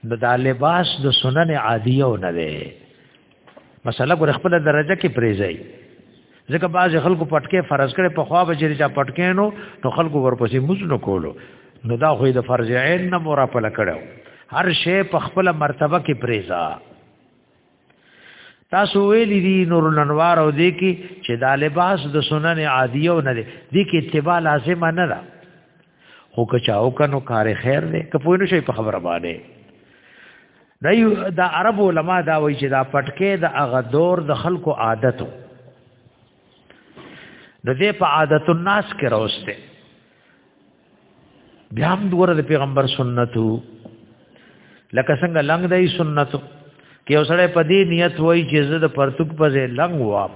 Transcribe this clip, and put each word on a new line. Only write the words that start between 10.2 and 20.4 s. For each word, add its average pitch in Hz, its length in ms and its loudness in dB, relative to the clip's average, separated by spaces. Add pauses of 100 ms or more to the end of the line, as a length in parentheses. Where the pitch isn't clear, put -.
ورپسې 120 240 -2
مونځ 160 280 0
نه 151 160 -2
کولو. 87 360 -4 (500)
نو 117 120 -4
دا 147 180 2
خو 123 120 0
یې 131 80 4
د 123 60 2
فرض 120 300 -2
عین 165 400 0
نه 180 80 -2
مو 156 180 -2
راپله 120 320 0
کړی 101 260 -2
و. 80 60 -10 (560)
هر 180 160 0
شی 180 300 0
په 180 160 -2
خپله 175 340 0
مرتبه 151 480 0
کې 151 220 -2
پرېږه. 90 560 -4 (1900)
تاسو 202 380 2
ویلي 208 320 4
دي 185 240 2
نور 170 180 2
الانوار 156 560 2
او 156 120 4